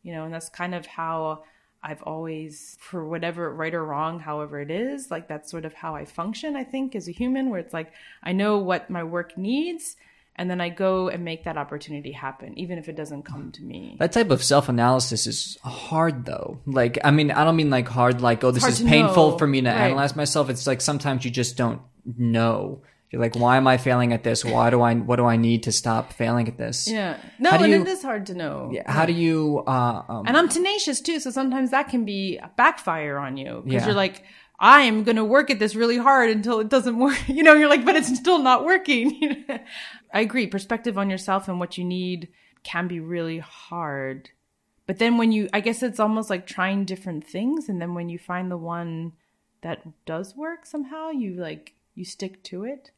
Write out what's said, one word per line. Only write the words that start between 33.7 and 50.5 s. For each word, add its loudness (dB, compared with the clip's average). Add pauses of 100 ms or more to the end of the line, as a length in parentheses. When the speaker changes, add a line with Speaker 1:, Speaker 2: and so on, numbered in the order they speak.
Speaker 2:
Yeah. 0
Speaker 1:
you're 2
like, -2 (360)
"I 10
am 2
gonna 2
work 4
at 0
this 0
really 2
hard 6
until 0
it -2
doesn't 2
work." 2
<laughs> -6
You 2
know, 12
you're 8
like, 6
"But 6
it's 2
still 4
not 4
working." 0 (320)
<laughs> -18
I 2
agree. 0
Perspective -4
on 0
yourself -2
and -4
what -8
you -6
need -6 (340)
can -4
be -6
really -6
hard. -10 (560)
But -6
then 2
when 4
you, 0
I 0
guess -4
it's -6
almost 0
like -4
trying -4
different -10
things, -4
and -4
then -6
when -8
you -10
find -6
the -6
one -8 (480)
that -10 (240)
does -8
work -10